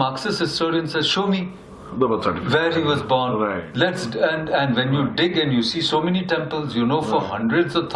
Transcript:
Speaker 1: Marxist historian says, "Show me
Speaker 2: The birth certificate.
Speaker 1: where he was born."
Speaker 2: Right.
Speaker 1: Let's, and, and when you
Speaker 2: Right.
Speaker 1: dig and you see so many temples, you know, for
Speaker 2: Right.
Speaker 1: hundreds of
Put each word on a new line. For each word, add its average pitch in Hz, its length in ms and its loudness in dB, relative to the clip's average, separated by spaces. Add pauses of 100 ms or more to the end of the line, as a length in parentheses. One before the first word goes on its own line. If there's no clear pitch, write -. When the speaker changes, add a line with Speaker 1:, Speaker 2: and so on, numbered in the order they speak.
Speaker 1:
Marxist 135 360 -2
historian 165 540 0
says, 156 120 0 (100)
"Show 196 180 0
me 190 80 0 (640)
Speaker 2:
The 127 40 4
birth 107 200 0
certificate. 92 260 0
Speaker 1:
where 165 240 4
he 160 40 2 (100)
was - 200 0
born." 127 300 2
Speaker 2:
Right. 95 420 -2
Speaker 1:
Let's, 180 220 0 (240)
and, 156 180 -2 (140)
and 135 200 2
when 131 120 2
you 143 100 2
Speaker 2:
Right. 110 180 -2
Speaker 1:
dig 175 220 2
and 143 80 2
you 120 120 2 (100)
see 165 160 -2
so 156 180 2
many 185 160 0 (100)
temples, 151 480 -4
you 240 120 2
know, 156 80 2 (100)
for 151 80 2
Speaker 2:
Right. 135 160 -4
Speaker 1:
hundreds 156 400 2
of - 200 -2